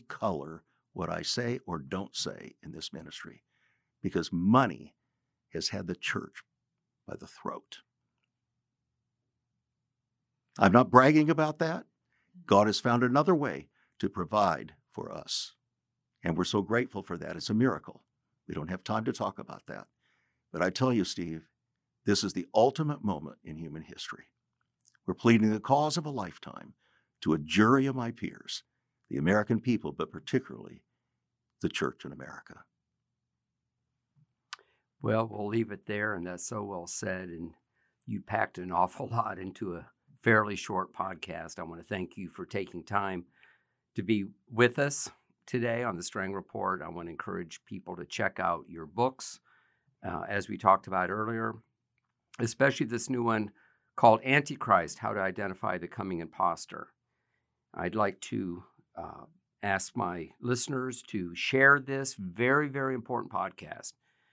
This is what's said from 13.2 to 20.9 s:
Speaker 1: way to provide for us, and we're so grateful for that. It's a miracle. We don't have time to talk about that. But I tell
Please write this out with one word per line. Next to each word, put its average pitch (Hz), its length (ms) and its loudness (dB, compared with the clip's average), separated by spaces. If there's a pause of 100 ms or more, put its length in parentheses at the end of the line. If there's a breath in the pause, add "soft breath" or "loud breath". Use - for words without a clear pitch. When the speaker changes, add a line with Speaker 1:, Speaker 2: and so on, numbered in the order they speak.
Speaker 1:
way 127 340 -4 (300)
to 98 100 0
provide 90 640 0 (160)
for - 200 -12
us, - 440 -6 (680)
and 85 140 0
we're 87 80 2
so 104 180 2
grateful 107 400 -2
for 87 160 -8
that. 82 200 -10
It's - 120 -8
a 101 40 0
miracle. 110 500 0 (420)
We 82 100 -10
don't 80 140 -6
have 92 140 -8
time 110 220 -2
to 123 80 -2
talk 104 260 -6
about - 280 -16
that. - 200 -12 (640)
But 82 100 -4
I 92 80 4
tell 131 220 2